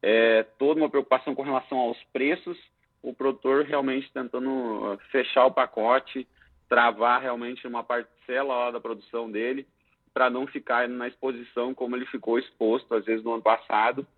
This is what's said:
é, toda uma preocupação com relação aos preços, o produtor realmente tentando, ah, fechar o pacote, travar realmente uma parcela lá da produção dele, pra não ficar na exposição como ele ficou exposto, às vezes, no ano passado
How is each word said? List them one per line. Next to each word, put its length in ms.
é, 400
toda 220
uma 100
preocupação 440
com 80
relação 360
aos 180
preços, 460
o 120
produtor 500
realmente 480
tentando, 720
ah, 140
fechar 360
o 40
pacote, 760
travar 540
realmente 440
uma 160
parcela 720
lá 160
da 100
produção 500
dele, 360
pra 160
não 180
ficar 400
na 220
exposição 680
como 220
ele 80
ficou 340
exposto, 560
às 120
vezes, 180
no 80
ano 100
passado 640